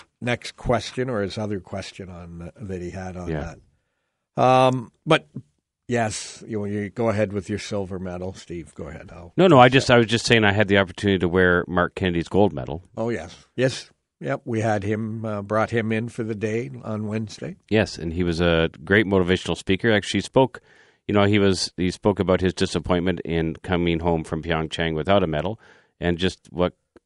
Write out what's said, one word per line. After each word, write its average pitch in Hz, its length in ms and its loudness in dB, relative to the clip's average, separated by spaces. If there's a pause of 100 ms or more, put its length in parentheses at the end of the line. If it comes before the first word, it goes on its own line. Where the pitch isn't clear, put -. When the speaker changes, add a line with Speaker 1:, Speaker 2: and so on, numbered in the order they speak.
(200)
Speaker 1:
next - 380 -6
question 123 520 -4
or 110 120 -4
his 98 160 -6
other 104 240 -6
question 95 480 -12
on, 85 320 -16
uh, 87 180 -14
that 95 220 -10
he 87 80 -8
had 92 260 -12
on 90 140 -10
Speaker 2:
Yeah. 78 240 -6 (840)
Speaker 1:
that. 123 80 2
Um, 127 480 2 (140)
but 156 240 2 (580)
yes, 113 580 -4
you, 104 200 -6
you 101 240 -4
go 117 180 -2
ahead 104 240 0
with 101 180 -6
your 101 100 -4
silver 98 400 -6
medal, 92 340 -8
Steve. 85 420 -14
Go 80 120 -12
ahead. - 260 -16
I'll - 240 -18
Speaker 2:
No, 185 100 6
no, 151 120 10
I 127 100 12
just, 127 200 2
I 123 80 8
was 117 100 6
just 110 180 -2
saying 113 180 4
I 101 80 6
had 101 160 2
the 98 120 4
opportunity 95 400 0
to 90 100 0
wear 90 400 4
Mark 87 260 0
Kennedy's 85 320 -2
gold 95 240 2
medal. 69 320 -8 (140)
Speaker 1:
Oh, 113 120 -4
yes. 92 360 -10 (100)
Yes. - 360 -2 (300)
Yep, 135 240 -6
we 113 160 -4
had 107 220 -2
him, 110 420 -6
uh, 104 160 -6
brought 104 300 -2
him 113 200 -2
in 113 180 -2
for 117 140 -8
the 110 120 -6
day 110 360 -4 (120)
on 107 240 -6
Wednesday. 110 500 -8 (120)
Speaker 2:
Yes, 104 280 2
and 82 160 -6
he 87 100 0
was 85 160 0
a 82 300 4 (160)
great 98 200 4
motivational 90 520 2
speaker. 98 340 0
Actually, 101 280 0
he - 20 -2
spoke, - 400 2 (460)
you 104 60 -2
know, 101 120 4
he 104 120 4
was, 98 380 2
he 90 160 -2
spoke 101 280 0
about 92 200 2
his 90 140 0
disappointment 87 720 0
in 80 320 -2
coming 85 420 0
home 82 240 0
from 80 180 -8
Pyeongchang 80 540 -4
without 92 260 2
a 90 60 -2
medal 80 320 -4 (400)
and 85 180 -2
just 90 320 -4
what, 87 240 -2 (320)